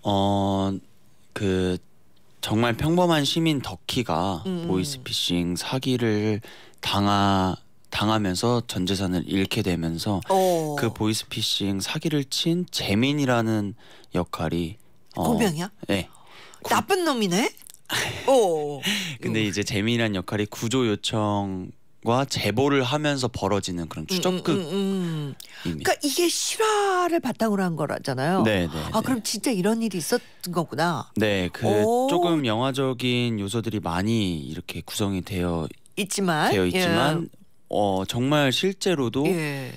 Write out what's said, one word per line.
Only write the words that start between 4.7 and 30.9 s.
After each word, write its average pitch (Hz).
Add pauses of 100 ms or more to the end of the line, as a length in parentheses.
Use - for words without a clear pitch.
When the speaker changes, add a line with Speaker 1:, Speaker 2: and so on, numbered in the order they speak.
Speaker 1:
사기를 110 (400)
당하-, 101 (340)
당하면서 110
전 90
재산을 92
잃게 95
되면서 82
Speaker 2:
어. 175
Speaker 1:
그 113
보이스피싱 107
사기를 151
친 170
재민이라는 113 (400)
역할이, 85 (400)
어, -
Speaker 2:
공명이야? 190 (180)
Speaker 1:
네. 196 (540)
구- -
Speaker 2:
나쁜 339
놈이네? 233 (360)
Speaker 1:
<laughs> -
Speaker 2:
어. 160 (400)
Speaker 1:
근데 110
Speaker 2:
음. 107
Speaker 1:
이제 101
재민이라는 113
역할이 101
구조 120
요청과 104
제보를 131
하면서 139
벌어지는 95
그런 80
Speaker 2:
음, -
음, -
Speaker 1:
추적극 185
Speaker 2:
음, 175
음. 180 (300)
Speaker 1:
이미. -
Speaker 2:
그러니까 359
이게 294
실화를 381
바탕으로 214
한 175
거라잖아요. 147
Speaker 1:
네, 101
네, 73 (200)
Speaker 2:
아, 220
Speaker 1:
네. 214
Speaker 2:
그럼 240
진짜 240
이런 214
일이 202
있었던 -
거구나. 160